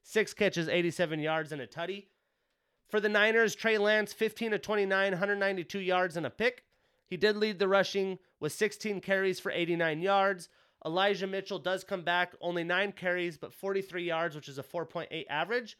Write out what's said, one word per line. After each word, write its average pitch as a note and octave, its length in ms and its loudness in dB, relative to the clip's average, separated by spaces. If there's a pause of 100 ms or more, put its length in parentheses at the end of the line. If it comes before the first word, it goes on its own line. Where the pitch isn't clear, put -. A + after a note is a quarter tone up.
six - 300 0
catches, F#3 360 0
eighty-seven E3+ 520 0
yards, D#3 320 -2
and D3 80 -8
a B2 60 -8
tutty. F#3 400 -8 (800)
For G#3 120 2
the G#3 80 2
Niners, G#3+ 460 6
Trey A3 220 2
Lance, G#3 380 2
fifteen A3 380 -2
to G3+ 60 0
twenty-nine, G3 540 2
hundred G3+ 280 0
ninety-two G3 400 -2
yards F3+ 360 0
and E3+ 80 -2
a C3+ 60 -2
pick. A#3+ 340 -2 (400)
He F#3 140 -8
did G#3 180 4
lead G#3+ 220 0
the G3 100 2
rushing F#3+ 500 2 (220)
with D3+ 120 -2
sixteen G#3 500 -2
carries F#3+ 380 0
for - 120 -6
eighty-nine E3+ 480 0
yards. G3 480 2 (380)
Elijah F#3 400 0
Mitchell F#3+ 320 -6
does F#3 260 -4
come F#3 180 -6
back, F3 380 0
only F3 240 -2
nine F#3 280 0
carries, F3+ 440 -2
but - 160 -12
forty-three F#3+ 520 -4
yards, E3 300 -2
which D3 140 -14
is C#3 80 -14
a C3+ 60 -8
four E3 240 -8
point E3 240 -8
eight D#3+ 180 -8
average. G3+ 500 -4